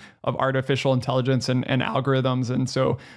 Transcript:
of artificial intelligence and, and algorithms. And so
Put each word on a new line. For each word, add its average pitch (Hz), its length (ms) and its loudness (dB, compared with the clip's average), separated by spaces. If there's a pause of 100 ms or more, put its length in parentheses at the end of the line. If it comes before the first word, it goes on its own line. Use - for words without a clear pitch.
(240)
of 127 140 -2
artificial 131 540 0
intelligence 127 560 0
and, 127 220 0
and 131 120 0
algorithms. 131 680 0
And 127 180 0
so 131 300 0 (180)